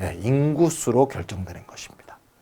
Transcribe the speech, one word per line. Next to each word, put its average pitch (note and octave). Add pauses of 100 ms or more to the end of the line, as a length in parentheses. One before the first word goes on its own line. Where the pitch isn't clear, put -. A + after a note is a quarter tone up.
예, E2
인구수로 C#3
결정되는 F#2
것입니다. - (240)